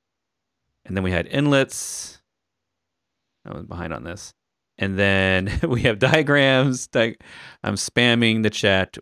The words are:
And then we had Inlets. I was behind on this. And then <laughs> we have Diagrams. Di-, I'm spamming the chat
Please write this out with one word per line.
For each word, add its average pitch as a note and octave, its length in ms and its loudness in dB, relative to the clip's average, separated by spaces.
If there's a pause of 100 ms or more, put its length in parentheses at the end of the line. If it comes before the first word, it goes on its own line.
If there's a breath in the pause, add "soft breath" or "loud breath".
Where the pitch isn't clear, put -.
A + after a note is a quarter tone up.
(840)
And F#2+ 120 -10
then G2 60 -2
we F#2 80 -2
had E2+ 160 -2
Inlets. - 920 -2 (1200)
I - 80 -14
was D2+ 120 -12
behind E2 280 -10
on A#1+ 120 -10
this. - 280 -14 (460)
And F#2+ 200 -4
then F#2+ 640 2
<laughs> E3 60 -2
we A#2 140 -2
have A#2 160 2
Diagrams. C3+ 880 2
Di-, A#2 300 0 (480 loud breath)
I'm G2+ 100 -2
spamming A#2 720 2
the G#2 60 2
chat F#2+ 520 0